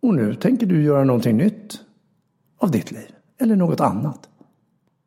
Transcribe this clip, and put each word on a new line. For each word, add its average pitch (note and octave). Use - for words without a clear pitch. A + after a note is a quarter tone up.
Och A#3
nu A2+
tänker A#3+
du E3+
göra C#3+
någonting A#2+
nytt -
av G3
ditt -
liv. -
Eller A3
något E3
annat. C3